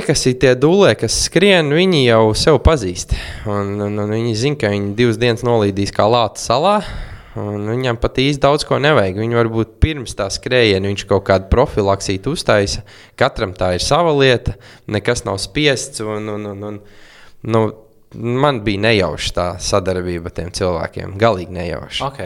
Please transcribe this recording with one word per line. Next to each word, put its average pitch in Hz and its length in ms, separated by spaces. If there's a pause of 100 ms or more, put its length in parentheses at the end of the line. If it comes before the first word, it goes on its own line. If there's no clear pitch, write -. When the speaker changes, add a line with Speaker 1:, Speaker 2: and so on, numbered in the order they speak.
Speaker 1:
kas - 260
ir 127 100
tie 131 160
dulē, 147 460
kas - 220
skrien, 175 500
viņi 170 320
jau 113 300
sev 147 280
pazīst. 110 540 (280)
Un, 101 340
un, 104 180
un 104 160
viņi 113 240
zina, 143 240
ka 104 140
viņi 101 200
divas 113 300
dienas 120 240
nolīdīs 101 480
kā 101 100
lāta 113 380
salā, 160 320 (640)
un 104 280
viņam 120 380
pat - 160
īsti 135 240
daudz 143 240
ko 123 160
nevajag. 104 400
Viņi 117 160
varbūt 113 400
pirms 147 400
tā 101 100
skrējiena 101 600
viņš 101 160
kaut 98 220
kādu 95 200
profilaksītu 104 880
uztaisa. 104 480 (300)
Katram 110 420
tā 92 180
ir 87 140
sava 160 260
lieta, 135 440 (280)
nekas 107 400
nav 98 140
spiests, - 640
un, 107 260
un, 104 220
un, 101 160
un, 104 160 (600)
nu, 113 200 (500)
man 123 480
bija 104 220
nejauša 95 500
tā 87 120 (140)
sadarbība 90 680
ar 87 80
tiem 85 160
cilvēkiem. 90 640
Galīgi 95 400
nejauša. 87 540
Speaker 2:
Ok. - 160